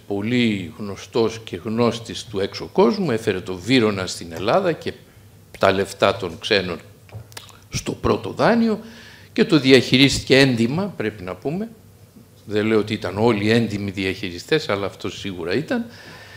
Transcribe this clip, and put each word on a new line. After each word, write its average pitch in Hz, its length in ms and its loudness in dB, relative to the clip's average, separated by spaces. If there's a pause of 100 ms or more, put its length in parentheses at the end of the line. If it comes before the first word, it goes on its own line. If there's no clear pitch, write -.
πολύ 104 720 -2
γνωστός 104 640 -4
και - 200 -12
γνώστης 113 640 -2
του 98 140 -8
έξω - 320 -6
κόσμου, 196 400 2
έφερε 110 280 0
το 92 160 -8
Βύρονα 101 520 2
στην 85 260 -12
Ελλάδα 117 380 0
και - 220 -8 (680)
τα 98 120 6
λεφτά 95 460 0
των 82 220 -10
ξένων 90 400 -2 (920)
στο - 220 -8
πρώτο 104 380 -2
δάνειο 185 500 2 (540)
και - 120 2
το 156 140 4
διαχειρίστηκε 131 800 6
έντιμα, 135 580 2
πρέπει 104 260 -6
να 92 120 -8
πούμε. 185 340 -6 (760)
Δεν 104 200 -2
λέω 110 140 4
ότι 107 140 -2
ήταν 95 240 -6
όλοι 107 340 2
έντιμοι 101 400 0
διαχειριστές, 95 800 -4
αλλά 101 160 -2
αυτός - 340 -10
σίγουρα 90 340 -6
ήταν. 233 320 -4 (520)